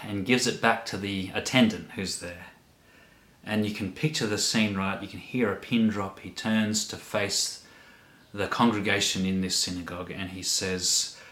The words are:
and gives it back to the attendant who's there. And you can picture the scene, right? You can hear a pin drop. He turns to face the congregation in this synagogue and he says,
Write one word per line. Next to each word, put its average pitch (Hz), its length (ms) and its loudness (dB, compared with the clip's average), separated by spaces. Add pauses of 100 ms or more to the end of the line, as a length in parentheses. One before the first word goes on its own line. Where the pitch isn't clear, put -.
and 101 240 -4
gives 123 220 4
it - 120 -2
back 113 260 2
to - 100 -6
the 98 380 -4
attendant 107 580 4
who's 95 260 -4
there. 87 280 -12 (960)
And 107 200 2
you 104 80 -2
can 95 200 -4
picture 156 340 0
the 104 120 0
scene, 107 380 2
right? 95 240 -2
You 98 80 -10
can 90 120 -12
hear 117 320 0
a 95 40 -4
pin 117 300 2
drop. 98 320 -2
He 92 120 -14
turns 107 580 0
to - 80 -8
face - 640 -2 (720)
the 101 120 0
congregation 101 800 2
in 95 160 2
this 90 140 -2
synagogue 87 540 -4
and 92 200 -8
he 92 120 -10
says, - 760 0 (140)